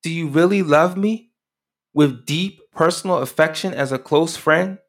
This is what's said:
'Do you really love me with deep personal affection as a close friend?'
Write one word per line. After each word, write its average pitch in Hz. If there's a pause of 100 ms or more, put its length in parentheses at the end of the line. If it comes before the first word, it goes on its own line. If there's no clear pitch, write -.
'Do 165
you 165
really 180
love 165
me 220 (600)
with 143
deep 175 (100)
personal 170
affection 156
as 135
a 131
close 160
friend?' 185 (100)